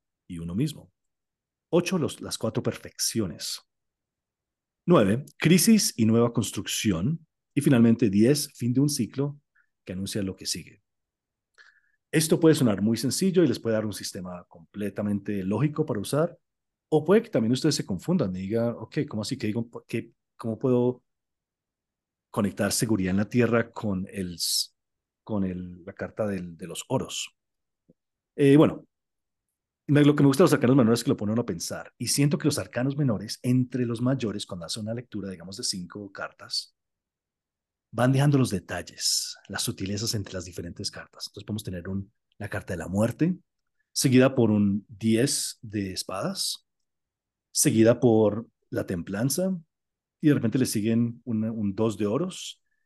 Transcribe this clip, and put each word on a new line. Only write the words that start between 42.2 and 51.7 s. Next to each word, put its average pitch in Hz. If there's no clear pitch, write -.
la 107
carta 95
de 82
la 80
muerte, 113
seguida 127
por 113
un 104
diez 113
de 101
espadas, 101
seguida 113
por 110
la 98
templanza, 113
y 160
de 143
repente 117
le 123
siguen 117
un, 110
un 110